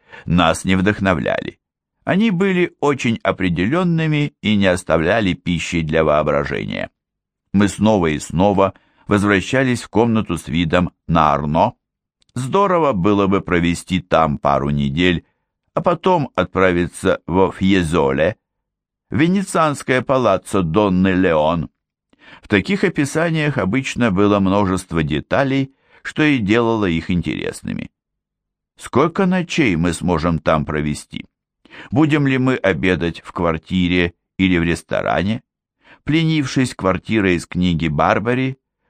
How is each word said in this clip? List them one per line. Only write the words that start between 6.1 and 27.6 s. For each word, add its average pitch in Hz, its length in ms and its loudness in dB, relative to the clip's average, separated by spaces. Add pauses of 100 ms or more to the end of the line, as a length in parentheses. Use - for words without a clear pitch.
Мы 101 140 4
снова 98 400 2
и 76 120 -2
снова 95 540 0 (340)
возвращались 104 760 0
в - 60 -18
комнату 110 480 0
с - 100 -10
видом 85 440 0 (160)
на 78 260 4
Арно. 76 400 0 (600)
Здорово 160 600 0
было 101 340 2
бы 98 140 0
провести 87 600 -2
там 80 360 0
пару 71 320 0
недель, 73 560 0 (480)
а - 80 -4
потом 175 540 0
отправиться 90 920 0
во 87 260 0
Фьезоле, 82 840 0 (720)
венецианское 160 920 -2
палаццо 110 600 0
Донны 92 520 2
Леон. 82 560 0 (720)
В - 60 -20
таких 139 360 0
описаниях 156 760 0
обычно 117 540 -2
было 101 280 2
множество 92 640 0
деталей, 131 720 -2 (280)
что - 220 -4
и 147 160 2
делало 113 460 2
их 82 260 -2
интересными. 50 800 -6 (840)